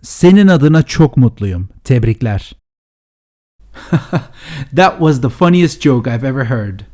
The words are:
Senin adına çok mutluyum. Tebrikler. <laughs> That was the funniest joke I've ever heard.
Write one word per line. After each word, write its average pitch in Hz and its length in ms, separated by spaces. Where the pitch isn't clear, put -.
Senin 196 460
adına 156 360
çok - 340
mutluyum. 98 520
Tebrikler. 113 680
<laughs> - 200
That 185 220
was 156 240
the 131 80
funniest 175 520
joke 127 280
I've 120 180
ever 131 180
heard. 107 340